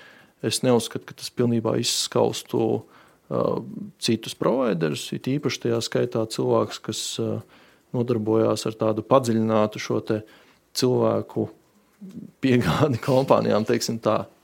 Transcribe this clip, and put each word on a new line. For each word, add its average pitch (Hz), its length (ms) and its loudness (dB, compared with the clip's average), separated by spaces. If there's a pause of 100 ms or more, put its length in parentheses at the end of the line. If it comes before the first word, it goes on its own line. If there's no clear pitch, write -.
(420)
es 120 240 -2
neuzskatu, 120 400 2
ka - 160 -16
tas - 80 -12
pilnībā 117 480 0
izskaustu, 117 1040 0 (480)
ā, 120 200 0 (520)
citus - 320 -2
providerus, 156 800 0
it 117 160 -4
īpaši 131 380 -2
tajā 113 240 -2
skaitā 120 340 -2
cilvēks, 113 560 0
kas, - 280 -6 (120)
ā, 110 140 -2 (580)
nodarbojās 110 720 2
ar 110 100 -6
tādu 110 280 0
padziļinātu 110 760 2
šo 113 220 -4
te 110 160 -2 (560)
cilvēku 113 720 0 (960)
piegādi 131 580 4
<laughs> - 60 -4
kompānijām, 110 600 4
teiksim 117 340 0
tā. 110 220 0 (180)